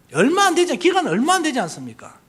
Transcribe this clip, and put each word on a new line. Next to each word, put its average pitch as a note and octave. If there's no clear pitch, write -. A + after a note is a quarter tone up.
얼마 C#4+
안 F4+
되지, E4+
기간 F4+
얼마 B3
안 F4+
되지 D4+
않습니까? C3+